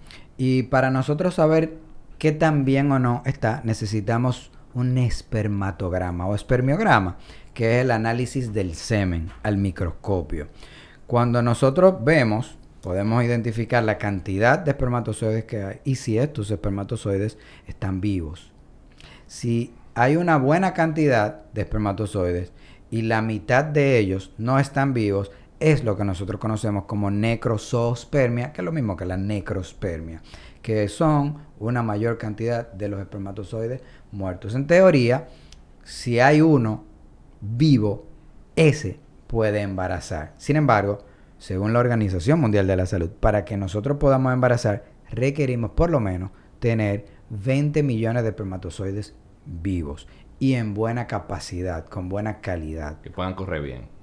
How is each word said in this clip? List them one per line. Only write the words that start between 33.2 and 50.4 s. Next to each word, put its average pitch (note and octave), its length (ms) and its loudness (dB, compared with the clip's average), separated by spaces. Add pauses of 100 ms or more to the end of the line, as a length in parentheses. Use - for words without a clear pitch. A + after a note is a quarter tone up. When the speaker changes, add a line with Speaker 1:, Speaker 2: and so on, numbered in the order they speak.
Speaker 1:
muertos. G2 440 -6
En C#3 120 -4
teoría, D3 600 6 (560)
si - 360 -2
hay D3+ 220 8
uno B2 420 4 (580)
vivo, A2 640 2 (500)
ese C#3+ 440 4 (280)
puede G#2+ 340 0
embarazar. F#2 760 -6
Sin - 200 0
embargo, G#2 480 2 (320)
según G2 360 -4
la A#2+ 60 2
Organización A2+ 600 2
Mundial G#2 280 2
de F#2+ 80 2
la F#2 100 0
Salud, E2+ 240 -2
para G#2 360 0
que G2+ 120 -6
nosotros G#2+ 400 -4
podamos C3 360 2
embarazar, A#2+ 500 2 (260)
requerimos B2+ 640 -2
por E3+ 180 2
lo D3 100 2
menos F#2 320 -4 (280)
tener G#2+ 460 0 (240)
veinte C#3 540 0
millones A#2 400 0
de A2 60 0
espermatozoides F#2+ 840 -8 (300)
vivos E2 640 -6 (320)
y C3+ 140 2